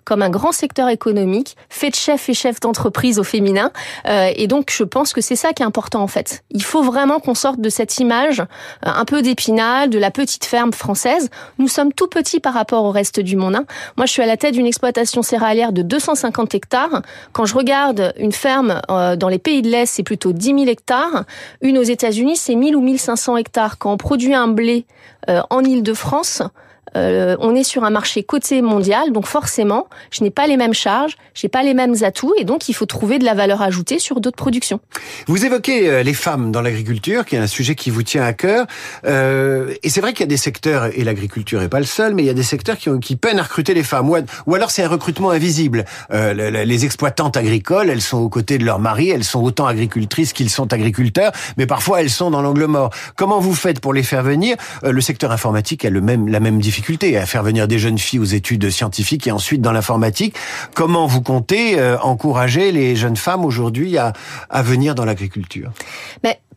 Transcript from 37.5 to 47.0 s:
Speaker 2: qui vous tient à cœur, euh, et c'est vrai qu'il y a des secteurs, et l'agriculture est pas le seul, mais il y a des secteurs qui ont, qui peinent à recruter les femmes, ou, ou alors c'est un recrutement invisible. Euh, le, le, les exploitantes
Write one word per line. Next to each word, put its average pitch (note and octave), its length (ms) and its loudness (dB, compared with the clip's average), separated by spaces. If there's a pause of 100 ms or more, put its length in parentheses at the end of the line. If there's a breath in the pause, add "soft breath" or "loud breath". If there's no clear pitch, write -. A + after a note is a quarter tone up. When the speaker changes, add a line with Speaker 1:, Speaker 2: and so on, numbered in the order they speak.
Speaker 2:
qui C3 160 -6
vous A#2 140 0
tient C3+ 180 0
à A#2+ 100 2
cœur, G#3 340 2 (380 loud breath)
euh, C3+ 800 0
et E3 80 -2
c'est F#3 100 0
vrai G#3+ 120 0
qu'il - 80 -4
y F3 80 0
a - 0 -
des C#3+ 100 2
secteurs, C3+ 480 0
et A#2 180 -2
l'agriculture G#2 560 -4
est F#2 80 -2
pas C3+ 120 0
le C#3+ 60 -2
seul, G#3+ 280 0
mais F3+ 80 2
il C#3 40 4
y C3+ 40 2
a B2+ 40 0
des B2+ 100 0
secteurs D3+ 340 -4
qui - 100 -6
ont, C3+ 100 2
qui B2 180 -4
peinent G#3+ 240 0
à - 20 0
recruter D#3+ 320 0
les E3+ 80 2
femmes, C3+ 260 0
ou, E3 80 4 (300 loud breath)
ou D#3+ 80 2
alors - 160 0
c'est F#3+ 140 0
un D#3+ 40 2
recrutement F3 420 0
invisible. D#3 540 2 (280 loud breath)
Euh, G#2+ 200 2
le, G#2+ 180 -2
le, G#2+ 120 0
les A#2 240 2
exploitantes C#3+ 500 -2